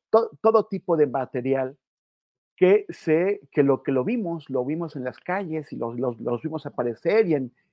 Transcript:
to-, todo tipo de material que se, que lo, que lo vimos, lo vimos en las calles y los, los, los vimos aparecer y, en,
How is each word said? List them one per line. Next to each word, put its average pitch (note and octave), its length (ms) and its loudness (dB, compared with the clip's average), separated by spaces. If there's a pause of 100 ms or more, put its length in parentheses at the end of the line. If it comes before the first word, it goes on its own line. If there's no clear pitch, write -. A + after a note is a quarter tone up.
(100)
to-, A3+ 200 2 (100)
todo G#3+ 260 4
tipo F3+ 300 -4
de D3+ 100 4
material C3 720 -2 (800)
que G3 320 4
se, F3 520 0 (100)
que D3 120 2
lo, C#3 200 2
que C#3 100 -2
lo B2+ 120 0
vimos, F3 460 -4
lo B2+ 140 -2
vimos D#3 320 -6
en B2+ 80 -8
las B2+ 140 -8
calles E3 540 -6
y - 40 -10
los, A#2+ 220 -6
los, B2 220 -4
los A#2+ 220 -4
vimos D#3 240 -8
aparecer D#3 600 -2
y, E3 80 0
en, C3 180 -4 (200)